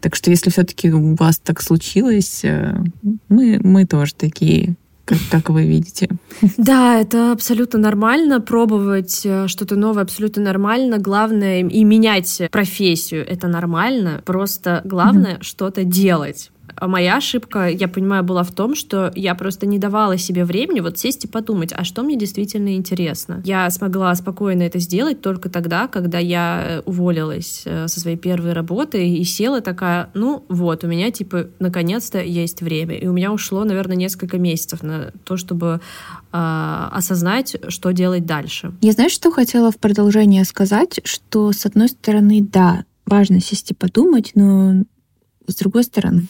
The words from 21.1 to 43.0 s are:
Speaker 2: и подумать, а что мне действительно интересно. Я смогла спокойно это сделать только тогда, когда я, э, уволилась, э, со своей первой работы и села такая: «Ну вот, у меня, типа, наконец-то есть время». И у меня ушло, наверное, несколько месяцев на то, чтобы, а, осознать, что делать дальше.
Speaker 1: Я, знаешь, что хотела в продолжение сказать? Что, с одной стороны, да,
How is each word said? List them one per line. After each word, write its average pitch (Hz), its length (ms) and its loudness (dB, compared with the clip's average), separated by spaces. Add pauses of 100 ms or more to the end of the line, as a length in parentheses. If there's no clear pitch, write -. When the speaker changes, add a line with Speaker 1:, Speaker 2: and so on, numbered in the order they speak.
Speaker 2:
и - 20 -12
подумать, 214 480 -6
а 180 80 -6
что 180 180 -8
мне 285 160 -2
действительно 202 580 -4
интересно. 180 680 -6
Я 185 260 -2
смогла 185 460 -2
спокойно 185 480 -2
это 170 160 -2
сделать 196 420 -2
только 185 280 -6
тогда, 175 400 -4
когда 175 280 -4
я, 175 480 -2
э, 160 200 -6
уволилась, 170 800 -4
э, 165 240 -6
со 165 100 -8
своей 170 160 -6
первой 170 380 -4
работы 180 520 -4
и 175 200 0
села 240 340 -2
такая: 180 540 -4
«Ну 262 340 -4
вот, 175 380 -2
у - 20 -4
меня, 175 240 -2
типа, 180 360 -6 (120)
наконец-то 180 640 -4
есть 170 380 -6
время». 160 340 -6
И - 120 -10
у 180 60 -2
меня 185 200 -2
ушло, 208 320 -4
наверное, 185 320 -2
несколько 185 420 -6
месяцев 170 420 -4
на 156 300 -8 (140)
то, 185 100 -6
чтобы, 170 460 -4 (500)
а, 160 600 -4
осознать, 185 640 -2 (100)
что 180 240 -4
делать 180 340 0
дальше. 160 460 -6 (100)
Speaker 1:
Я, 214 120 6
знаешь, 277 180 4
что - 200 0
хотела 240 400 2
в 220 60 -6
продолжение 208 680 4
сказать? 202 580 0
Что, - 480 -2
с 202 140 -2
одной 214 240 4
стороны, 208 520 4
да, 180 440 4 (200)